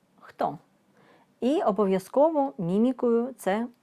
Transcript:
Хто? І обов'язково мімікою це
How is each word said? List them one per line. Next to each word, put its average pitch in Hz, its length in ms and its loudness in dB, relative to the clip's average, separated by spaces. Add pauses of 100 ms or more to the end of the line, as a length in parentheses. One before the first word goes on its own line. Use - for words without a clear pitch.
(200)
Хто? - 380 -6 (800)
І 294 220 0
обов'язково 254 960 0
мімікою 233 800 0
це 214 280 -2 (160)